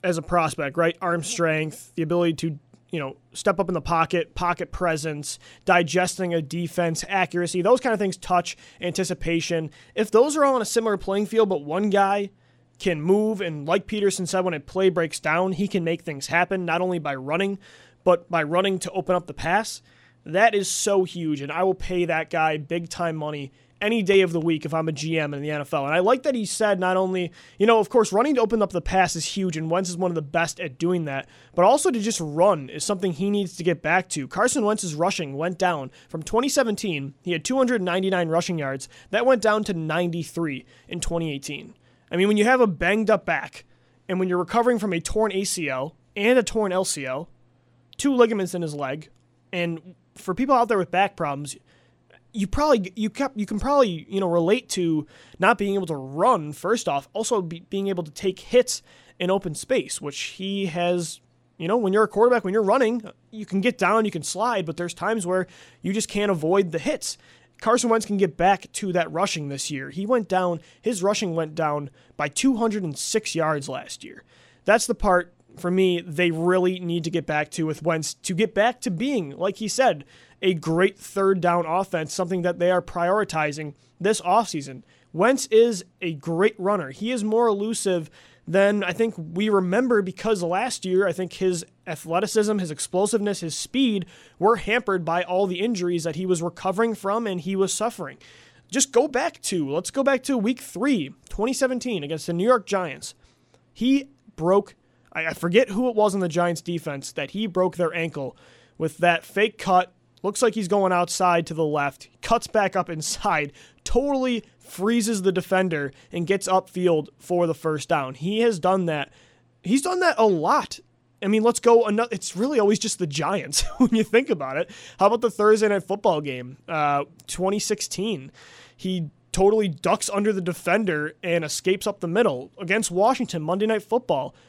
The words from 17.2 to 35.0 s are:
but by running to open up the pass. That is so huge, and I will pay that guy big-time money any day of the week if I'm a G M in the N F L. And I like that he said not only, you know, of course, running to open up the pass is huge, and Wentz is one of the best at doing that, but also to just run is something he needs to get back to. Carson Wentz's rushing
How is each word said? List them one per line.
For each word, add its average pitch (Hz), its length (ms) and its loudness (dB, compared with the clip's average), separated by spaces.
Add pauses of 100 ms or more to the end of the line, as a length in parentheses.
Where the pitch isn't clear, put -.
but 175 260 2
by 170 120 0
running 180 360 0
to - 140 -8
open 185 220 -2
up 175 120 -2
the 151 80 -14
pass. 190 480 -2 (420)
That 208 300 4
is 196 120 0
so 202 380 0
huge, 156 380 -4
and 143 100 -10
I 165 100 -2
will 190 120 2
pay 185 320 -2
that 160 240 -4
guy 156 260 2
big-time 165 600 -4
money 151 360 -8 (300)
any 220 200 2
day 196 180 6
of 180 120 2
the 170 80 0
week 160 260 0
if 147 80 -4
I'm 160 140 0
a 160 40 -2
G 156 260 -4
M 147 140 -2
in 143 80 -8
the 147 100 -6
N 147 120 -4
F - 100 -8
L. 143 140 0
And 147 80 0
I 175 60 4
like 247 240 4
that 285 100 0
he 226 100 -2
said 202 340 0
not 185 200 2
only, 185 340 -2 (260)
you 202 80 4
know, 226 120 6
of 208 100 2
course, 220 240 4
running 254 220 4
to 247 80 2
open 220 180 0
up 196 120 2
the 170 100 -2
pass 185 340 2
is 160 80 -6
huge, 185 320 -2
and 160 140 -4
Wentz 180 180 0
is 180 80 -8
one 180 140 0
of 170 40 -4
the 160 80 -2
best 160 380 -2
at 147 180 -8
doing 170 280 0
that, 139 220 -6 (260)
but 175 100 4
also 277 260 6
to 240 80 -2
just 214 240 -2
run 156 460 2
is - 160 -8
something 190 280 0
he 175 180 -2
needs 202 260 -2
to 170 80 -8
get 165 180 0
back 175 280 0
to. 135 180 -6
Carson 247 360 0
Wentz's 208 300 -2
rushing 160 400 -2